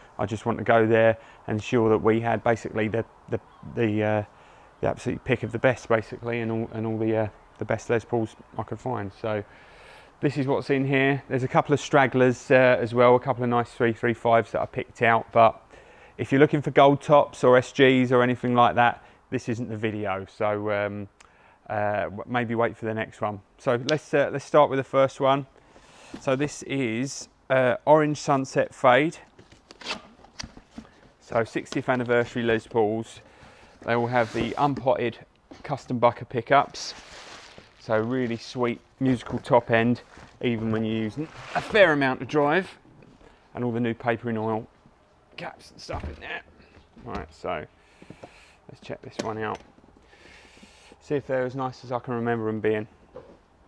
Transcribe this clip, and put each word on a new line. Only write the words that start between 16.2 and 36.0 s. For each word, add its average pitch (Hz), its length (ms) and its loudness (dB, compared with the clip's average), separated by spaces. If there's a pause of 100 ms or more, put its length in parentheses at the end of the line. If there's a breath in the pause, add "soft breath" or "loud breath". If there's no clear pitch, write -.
you're 135 80 4
looking 147 220 4
for - 80 -4
gold 139 320 6
tops - 420 2
or 123 140 8
S 123 120 -2
Gs 131 400 4
or 123 120 4
anything 123 320 0
like 120 220 4
that, 120 280 2 (240 soft breath)
this 127 220 -6
isn't 117 180 -6
the 110 80 -8
video. 104 480 -6 (100)
So, 104 360 -2
um, 104 380 -4 (600 soft breath)
uh, 104 360 -2
w-, 92 200 -10
maybe 117 300 -4
wait 113 200 0
for 113 120 -10
the 110 80 -4
next - 260 -8
one. 104 220 -6 (160)
So 123 200 -2 (120)
let's, 151 240 -4
uh, 135 180 2
let's 139 140 -8
start 147 240 4
with 135 80 -2
the 131 60 -4
first 135 360 2
one. 139 260 2 (760 loud breath)
So 135 120 0
this 143 280 -6
is, 131 640 -4 (220)
uh, 127 340 2
Orange 151 320 4
Sunset 135 580 -2
Fade. 139 440 4 (2000 loud breath)
So - 240 -2
sixtieth - 460 -6
anniversary 120 540 0
Les 113 220 0
Pauls. 113 540 -2 (640 loud breath)
They - 80 -2
all 120 140 0
have 120 260 0
the 117 200 -4
unpotted 127 640 -2 (480)
custom 127 340 -8
bucker 120 260 2